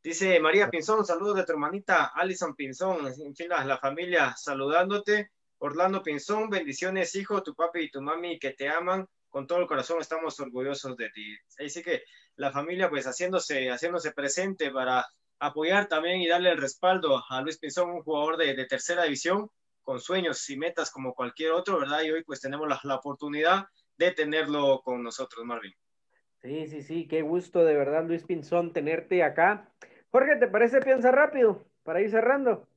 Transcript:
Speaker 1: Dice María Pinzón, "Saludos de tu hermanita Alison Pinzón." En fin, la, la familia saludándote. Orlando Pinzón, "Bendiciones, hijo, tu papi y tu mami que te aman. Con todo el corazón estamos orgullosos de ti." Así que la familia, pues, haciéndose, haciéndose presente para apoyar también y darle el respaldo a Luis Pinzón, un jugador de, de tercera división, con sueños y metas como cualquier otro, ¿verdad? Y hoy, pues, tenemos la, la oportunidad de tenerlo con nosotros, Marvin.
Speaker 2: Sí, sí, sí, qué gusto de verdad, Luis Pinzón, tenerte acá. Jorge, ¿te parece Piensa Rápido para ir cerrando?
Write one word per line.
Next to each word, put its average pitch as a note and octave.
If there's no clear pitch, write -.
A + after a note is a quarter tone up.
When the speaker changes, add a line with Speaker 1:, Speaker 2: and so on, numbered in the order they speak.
Speaker 1:
Dice E3+
María F#3
Pinzón, G3+
"Saludos G3
de F#3
tu E3+
hermanita D#3+
Alison F3
Pinzón." D3
En C#3+
fin, E3+
la, D3+
la C3+
familia D3
saludándote. F#3+
Orlando F3+
Pinzón, G#3
"Bendiciones, F3+
hijo, G3
tu D3
papi E3+
y D3
tu C#3
mami E3
que C3+
te C#3
aman. F3+
Con C#3
todo F3
el F3
corazón D#3
estamos D#3+
orgullosos C3
de A2+
ti." G#2+
Así D3+
que E3+
la C#3
familia, F3
pues, C3+
haciéndose, D3
haciéndose D#3
presente D#3
para B2+
apoyar D#3+
también E3+
y E3+
darle F3+
el D#3
respaldo D3
a C3
Luis D#3
Pinzón, F3
un E3+
jugador D#3
de, C#3+
de C3
tercera E3+
división, F3
con B2+
sueños E3+
y C3+
metas D#3+
como C3
cualquier C#3+
otro, F3+
¿verdad? C#3+
Y D#3
hoy, E3
pues, C#3
tenemos C#3+
la, C3
la C#3+
oportunidad D3+
de F3
tenerlo D3
con B2
nosotros, A#2
Marvin. A2+
Speaker 2:
Sí, D3+
sí, D3
sí, E3
qué D#3
gusto E3+
de D3+
verdad, D3
Luis E3
Pinzón, E3+
tenerte E3
acá. E3+
Jorge, C#4
¿te A3+
parece A#3
Piensa B3+
Rápido C4
para E3+
ir G#3
cerrando? A#3